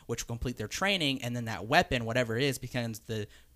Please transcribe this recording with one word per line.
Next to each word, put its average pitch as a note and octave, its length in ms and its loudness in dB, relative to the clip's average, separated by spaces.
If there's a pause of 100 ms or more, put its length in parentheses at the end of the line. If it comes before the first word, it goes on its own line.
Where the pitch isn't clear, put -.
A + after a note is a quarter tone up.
which A#2 180 -4
will A#2 120 -6
complete B2 220 -4
their G#2+ 100 -4
training, E3+ 560 0
and A#2+ 120 -4
then A#2+ 100 -4
that G#2 200 -4
weapon, C3+ 400 4
whatever A2+ 320 2
it B2+ 60 4
is, C3 160 2
becomes A#2 400 -4
the A2 260 -4 (300)